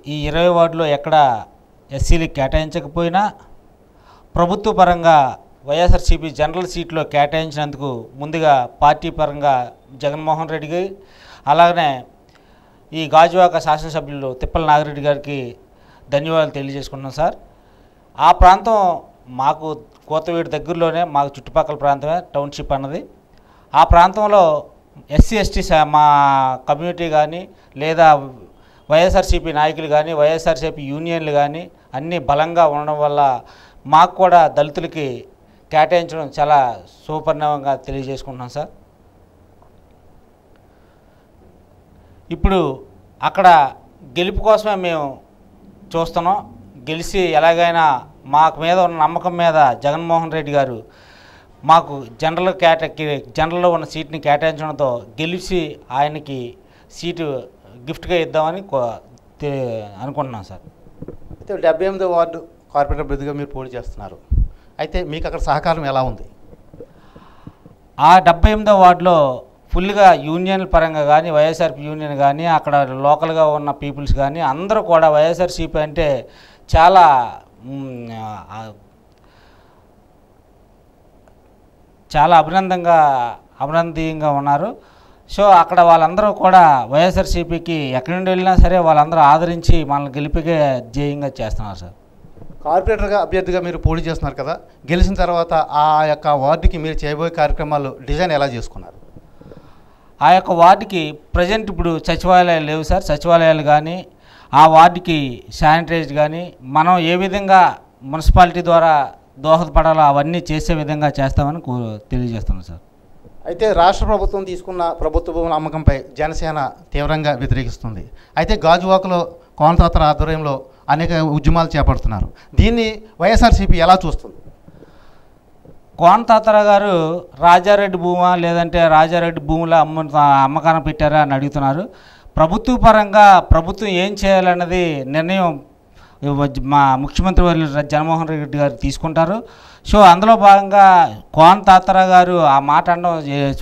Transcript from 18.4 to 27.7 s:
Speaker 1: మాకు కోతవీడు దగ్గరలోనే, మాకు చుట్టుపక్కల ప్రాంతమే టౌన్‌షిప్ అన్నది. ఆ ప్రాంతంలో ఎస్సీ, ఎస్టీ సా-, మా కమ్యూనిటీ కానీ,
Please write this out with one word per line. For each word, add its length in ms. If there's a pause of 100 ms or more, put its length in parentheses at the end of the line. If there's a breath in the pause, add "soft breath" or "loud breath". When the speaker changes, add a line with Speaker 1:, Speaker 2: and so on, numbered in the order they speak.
Speaker 1:
మాకు 520 (280)
కోతవీడు 400
దగ్గరలోనే, 560
మాకు 240
చుట్టుపక్కల 460
ప్రాంతమే 460 (140)
టౌన్‌షిప్ 380
అన్నది. 340 (680 soft breath)
ఆ 100
ప్రాంతంలో 800 (460)
ఎస్సీ, 260
ఎస్టీ 260
సా-, 220
మా 200 (640)
కమ్యూనిటీ 420
కానీ, 380 (280 soft breath)